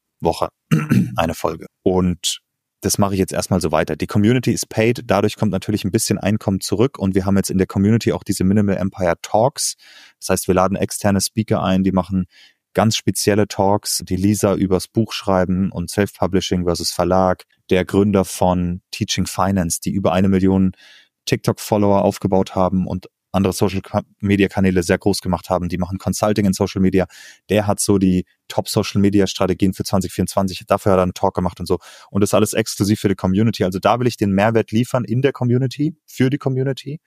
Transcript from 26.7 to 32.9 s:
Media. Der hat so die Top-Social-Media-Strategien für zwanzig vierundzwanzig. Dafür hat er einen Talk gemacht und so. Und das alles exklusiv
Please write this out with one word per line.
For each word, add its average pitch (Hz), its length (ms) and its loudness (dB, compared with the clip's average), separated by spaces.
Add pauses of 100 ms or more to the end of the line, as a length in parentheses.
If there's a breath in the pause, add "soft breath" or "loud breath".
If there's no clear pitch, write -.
Media. 92 260 2 (420 loud breath)
Der 101 200 0
hat 101 100 0
so 101 200 2
die 92 260 2 (240)
Top-Social-Media-Strategien 98 1200 0
für - 120 -6
zwanzig 92 280 -2
vierundzwanzig. 95 540 -4
Dafür 101 260 2
hat 92 60 6
er 92 60 6
einen 90 100 -2
Talk 95 200 0
gemacht 92 260 -4
und 87 60 -10
so. 90 120 0 (320 loud breath)
Und 101 120 0
das 104 120 0
alles 104 200 2
exklusiv 107 460 -2